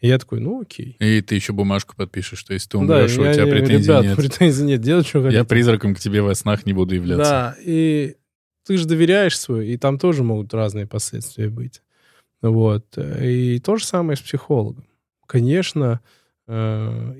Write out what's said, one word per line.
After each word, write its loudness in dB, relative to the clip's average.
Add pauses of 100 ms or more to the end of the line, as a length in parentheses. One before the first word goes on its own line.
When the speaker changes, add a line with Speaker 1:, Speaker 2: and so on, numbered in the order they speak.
Speaker 1:
И 0
я 4
такой, -8
"Ну -6
окей". -16
Speaker 2:
И 4
ты -6
еще -4
бумажку -2
подпишешь, -8
что -10
если -8
ты -4
Speaker 1:
Да, 2
Speaker 2:
умрешь, 4
у 2
Speaker 1:
я 2
Speaker 2:
тебя 4
Speaker 1:
не, 2
Speaker 2:
претензий 4
Speaker 1:
"Ребят, 6
Speaker 2:
нет. 0
Speaker 1:
претензий 2
нет, 2
делать, 2
что 0
Speaker 2:
Я 2
Speaker 1:
хотите". 4
Speaker 2:
призраком 2
к -6
тебе 0
во 0
снах -2
не 0
буду 0
являться. 0
Speaker 1:
Да, -2
и -2 (520)
ты 0
же 0
доверяешь 2
свою, -4
и -4
там 0
тоже 0
могут -2
разные -4
последствия -8
быть. -10 (600)
Вот. 0
И -2
то 0
же -6
самое -2
с -12
психологом. -4 (400)
Конечно, 0 (460)
э, -4